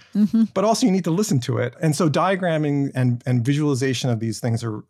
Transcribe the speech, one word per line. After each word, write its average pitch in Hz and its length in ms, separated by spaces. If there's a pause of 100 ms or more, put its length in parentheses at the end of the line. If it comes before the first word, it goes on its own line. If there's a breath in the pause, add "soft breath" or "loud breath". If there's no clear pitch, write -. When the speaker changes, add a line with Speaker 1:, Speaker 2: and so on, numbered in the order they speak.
(140)
Speaker 1:
Mm-hmm. 214 300 (100)
Speaker 2:
but 190 100
also 226 220
you 185 60
need 185 120
to 175 60
listen 180 300
to 120 180
it. 117 220
And 156 140
so 170 140
diagramming 156 840
and, 123 320
and 123 180
visualization 139 640
of 110 100
these 113 200
things 113 240
are, 110 260